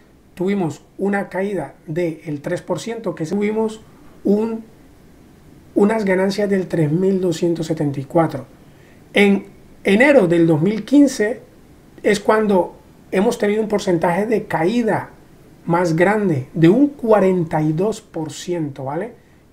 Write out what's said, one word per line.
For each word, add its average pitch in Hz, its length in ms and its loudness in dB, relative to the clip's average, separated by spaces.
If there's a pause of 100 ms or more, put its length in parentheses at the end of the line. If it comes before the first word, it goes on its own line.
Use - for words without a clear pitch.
(340)
tuvimos 180 480 -4 (160)
una 196 300 -4
caída 190 460 -6 (120)
del 160 540 -6
tres 170 220 -6
por 180 180 -6
ciento, 220 340 -8
que 160 120 -8
tuvimos 214 540 -4 (440)
un, 226 400 0 (1080)
unas 214 300 4
ganancias 196 440 0
del 190 180 0
tres 160 240 0
mil 185 300 2
doscientos 170 460 -2
setenta 147 340 -4
y 131 40 -8
cuatro. - 420 -2 (680)
En 202 320 4 (380)
enero 233 440 6
del 170 180 4
dos 160 140 2
mil 208 240 -2
quince 254 580 2 (600)
es 208 180 0
cuando 214 560 0 (360)
hemos 220 260 0
tenido 208 240 -2
un 208 60 -4
porcentaje 190 580 -2
de 214 180 -2
caída 180 640 -2 (560)
más 170 280 0
grande, 180 600 0
de 165 140 4
un 262 200 4
cuarenta 190 720 0
y 156 120 0
dos 208 280 -2
por 156 320 -10
ciento, 151 520 -8
¿vale? 170 280 -8 (400)